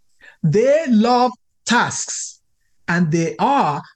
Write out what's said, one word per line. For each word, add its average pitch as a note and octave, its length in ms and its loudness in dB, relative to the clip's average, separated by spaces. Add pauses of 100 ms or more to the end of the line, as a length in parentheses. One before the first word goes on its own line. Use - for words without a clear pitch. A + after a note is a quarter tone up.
(420)
they B3+ 460 2
love A#3+ 440 2 (320)
tasks - 760 -4 (480)
and E3+ 220 0
they E3 280 -2
are F#3 440 -2 (140)